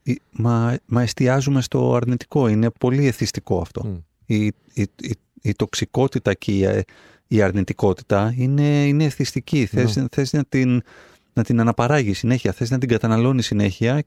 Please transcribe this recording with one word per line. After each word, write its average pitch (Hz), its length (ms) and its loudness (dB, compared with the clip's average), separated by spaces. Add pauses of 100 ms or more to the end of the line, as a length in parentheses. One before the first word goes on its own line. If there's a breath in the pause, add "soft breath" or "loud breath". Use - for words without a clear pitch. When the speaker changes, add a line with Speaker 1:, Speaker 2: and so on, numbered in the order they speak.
Speaker 1:
Ε, 127 100 -2 (180)
μα, 117 460 0 (100)
μα 120 160 0
εστιάζουμε 131 580 0
στο 123 340 0
αρνητικό, 123 540 0
είναι 110 220 2 (100)
πολύ 135 260 2
εθιστικό - 540 -2
αυτό. - 260 -8
Speaker 2:
Μμ. 95 100 -8 (300)
Speaker 1:
Η, 107 200 0
η, 107 80 -2 (460)
η, - 140 -8 (280)
η 104 100 0
τοξικότητα 113 800 -2
και - 180 -4
η, 98 120 2
ε, 101 160 2 (460 soft breath)
η 107 160 2
αρνητικότητα 101 960 0
είναι, 143 500 0
είναι 147 180 2
εθιστική. 135 640 -2
Θες, 110 300 0
Speaker 2:
Ναι. 131 160 -2
Speaker 1:
θες 135 200 -2
να 147 120 0
την, 127 380 0 (500 loud breath)
να 117 120 0
την 117 160 2
αναπαράγεις 117 580 2
συνέχεια, 117 340 0
θες 120 180 -6
να 135 80 0
την 123 100 -2
καταναλώνεις 117 580 2
συνέχεια 113 600 0